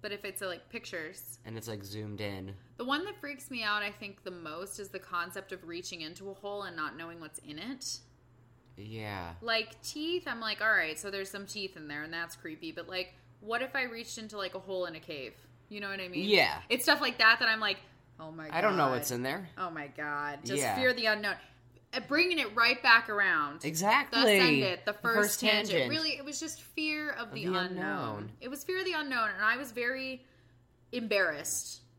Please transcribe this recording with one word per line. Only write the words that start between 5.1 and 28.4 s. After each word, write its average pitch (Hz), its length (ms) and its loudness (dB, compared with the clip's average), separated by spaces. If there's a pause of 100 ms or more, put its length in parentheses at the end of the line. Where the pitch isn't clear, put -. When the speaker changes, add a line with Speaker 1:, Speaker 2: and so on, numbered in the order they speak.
Speaker 1:
of 180 160 -12
reaching 170 340 -10
into 175 280 -12
a 196 40 -12
hole 202 300 -8
and 175 140 -8
not 151 180 -4
knowing 170 240 -12
what's 156 200 -14
in 147 200 -12
it. 254 380 -8 (800)
Speaker 2:
Yeah. 104 640 -8
Speaker 1:
Like, 226 400 -2
teeth, 330 460 -4
I'm 240 140 -6
like, 214 200 -4
"All 220 100 4
right, 160 280 2
so 202 100 -8
there's 196 200 -6
some 196 160 -8
teeth 196 320 -8
in 156 100 -12
there, 147 160 -6
and 160 100 -10
that's 170 220 -6
creepy." 160 360 -10
But, 165 180 -10
like, 185 240 -4 (260)
what 226 220 -2
if 262 140 -6
I 262 80 0
reached 233 340 -8
into, 214 200 -10
like, 185 180 -4
a 190 40 -6
hole 185 260 -4
in 170 100 -8
a 160 40 -10
cave? 139 340 -10 (360)
You 208 100 -10
know 202 100 -6
what 196 100 -6
I 185 100 -6
mean? 180 200 -2
Speaker 2:
Yeah. 131 400 8
Speaker 1:
It's 254 140 2
stuff 294 180 6
like 247 180 0
that 226 200 10
that 240 100 4
I'm 220 100 2
like, 202 180 0 (420)
"Oh 160 120 -10
my 160 180 -10
God." - 60 -6
Speaker 2:
I 170 60 4
don't 196 160 6
know 143 120 6
what's 123 220 0
in 123 120 -2
there. 160 340 -2
Speaker 1:
Oh 180 140 -4
my 151 160 -8
God. 147 580 -4
Just - 160 0
Speaker 2:
Yeah. 247 140 2
Speaker 1:
fear 254 180 4
the 226 140 2
unknown. 208 280 2 (580)
Uh, - 140 -2
bringing 339 300 4
it 226 180 0
right 240 280 4
back 226 260 10
around. 165 560 2
Speaker 2:
Exactly. 214 540 4
Speaker 1:
Thus 233 100 8
ended 185 560 6
the 208 60 0
Speaker 2:
The 208 80 -6
Speaker 1:
first 226 180 2
Speaker 2:
first 202 220 4
Speaker 1:
tangent. 208 320 4
Speaker 2:
tangent. 135 180 4
Speaker 1:
Really, 311 280 -2
it 277 80 -12
was 285 140 -8
just 320 220 -8
fear 302 500 -4
of - 180 -6
Speaker 2:
Of - 40 -12
Speaker 1:
the 135 120 -6
Speaker 2:
the 185 100 0
Speaker 1:
unknown. 180 100 0 (120)
Speaker 2:
unknown. 120 540 -4 (100)